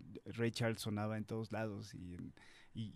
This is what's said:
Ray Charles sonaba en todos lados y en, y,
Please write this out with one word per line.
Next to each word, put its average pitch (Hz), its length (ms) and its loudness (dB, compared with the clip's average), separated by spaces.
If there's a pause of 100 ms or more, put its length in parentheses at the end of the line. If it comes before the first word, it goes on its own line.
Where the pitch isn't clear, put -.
(260)
Ray 113 260 4
Charles 113 300 4
sonaba 107 360 2
en 107 80 2
todos 110 280 0
lados 107 400 0
y 90 220 -6
en, - 180 -6 (400)
y, 110 220 -2